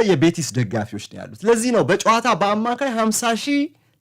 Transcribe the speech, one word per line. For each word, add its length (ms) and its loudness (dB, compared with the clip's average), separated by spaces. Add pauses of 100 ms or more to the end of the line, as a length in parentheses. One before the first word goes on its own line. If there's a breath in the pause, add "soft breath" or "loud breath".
የቤቲስ 500 2
ደጋፊዎች 520 -4
ነው 120 -18
ያሉት። 260 -16
ለዚህ 280 2
ነው 140 2
በጨዋታ 420 2 (100)
በአማካይ 540 -2
ሀምሳ 440 0
ሺህ 260 -2 (400)